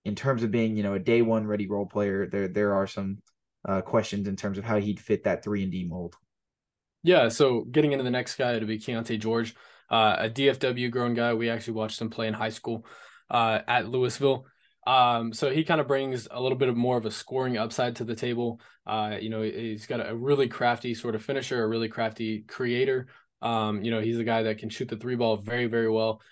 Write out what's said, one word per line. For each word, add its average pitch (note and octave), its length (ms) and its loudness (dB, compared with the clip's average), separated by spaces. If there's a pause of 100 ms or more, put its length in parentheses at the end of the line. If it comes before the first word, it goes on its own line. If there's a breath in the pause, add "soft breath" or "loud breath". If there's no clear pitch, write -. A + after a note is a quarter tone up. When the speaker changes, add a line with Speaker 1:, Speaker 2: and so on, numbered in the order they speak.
Speaker 1:
in G2+ 120 -4
terms C3 260 0
of A#2 80 0
being, A2 260 2
you G#2+ 60 0
know, G2+ 140 0
a G2 40 0
day A#2 220 4
one A2 240 2
ready G#2 220 -2
role G2+ 180 -2
player, G2 400 0
there, G2 220 -2
there G2+ 260 2
are G2 140 2
some, G2 320 -6 (440)
uh, F#2+ 180 0
questions G#2 460 0
in G2 80 -4
terms G2 220 -4
of G2+ 80 -6
how A2 140 2
he'd G2+ 200 -2
fit - 260 0
that F#2 180 0
three G#2 180 -2
and F#2+ 100 -2
D F#2 160 -4
mold. E2+ 280 -8 (880)
Speaker 2:
Yeah. E3 260 6
So B2+ 320 4
getting D3 300 2
into C3+ 120 0
the B2+ 60 0
next B2 260 -2
guy, A#2+ 200 0
it'll A2 120 -2
be A2 120 -4
Keontae A2+ 400 -4
George, A2+ 340 0 (380 loud breath)
uh, A2 260 6
a A2 120 0
D C3+ 200 2
F C3 80 4
W B2 320 -2
grown A#2+ 240 0
guy. A#2 220 2
We A#2 160 0
actually A2+ 240 -4
watched G#2+ 260 -4
him A#2 80 -4
play A2+ 180 -4
in A2 60 0
high A2 160 -2
school, A2+ 380 -8 (420 loud breath)
uh, A2+ 380 2
at B2 200 2
Louisville. B2+ 580 0 (400 soft breath)
Um, A#2+ 460 4
so C3+ 180 0
he D3+ 140 2
kinda D#3 220 2
brings C3+ 440 0
a B2 120 -8
little C3 160 0
bit C3 100 2
of B2 80 2
more B2 220 2
of A2+ 80 -2
a G#2+ 60 -4
scoring B2+ 460 -4
upside A#2+ 400 -2
to B2 60 -4
the A2+ 120 -4
table. A#2+ 440 -2 (260 soft breath)
Uh, G#2+ 340 -2
you A2 100 -6
know, A2 120 -4
he's A2 440 -6
got A#2+ 200 -4
a A2 80 -6
really C3 360 2
crafty A#2+ 440 0
sort A2+ 220 -4
of G#2+ 80 -4
finisher, C3 400 -2
a A2 40 2
really A2+ 200 0
crafty A2 540 -4
creator. B2+ 640 0 (340 soft breath)
Um, G#2+ 400 0
you A#2 100 -2
know, A2+ 100 0
he's A#2 180 0
a A#2 60 -2
guy A2+ 180 2
that A2 140 0
can A#2 120 -10
shoot B2 200 -6
the A2+ 80 -6
three B2 180 -4
ball A2+ 220 2
very, A#2 300 -2
very A2+ 220 0
well. A2 320 0 (100)